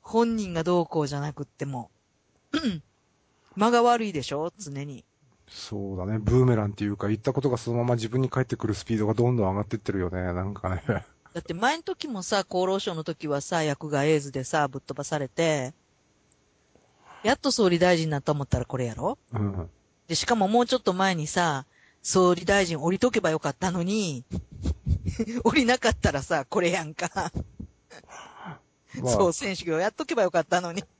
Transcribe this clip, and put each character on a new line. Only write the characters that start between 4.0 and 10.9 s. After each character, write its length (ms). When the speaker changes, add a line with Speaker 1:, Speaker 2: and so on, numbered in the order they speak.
Speaker 1:
い 80
で 100
し 100
ょ、 260
常 260
に。 200
Speaker 2:
そ 460
う 20
だ 100
ね。 120
ブ 240
ー 40
メ 80
ラ 120
ン 40
っ 40
て 100
い 40
う 80
か、 120
言 80
っ 40
た 120
こ 80
と 100
が 60
そ 160
の 60
ま 60
ま 100
自 140
分 120
に 80
返 160
っ 20
て 100
く 100
る 80
ス 100
ピ 100
ー 40
ド 80
が 80
ど 160
ん 60
ど 80
ん 60
上 40
が 80
っ 40
て 100
っ 40
て 100
る 80
よ 120
ね、 120
な 220
ん 100
か 140
ね。 140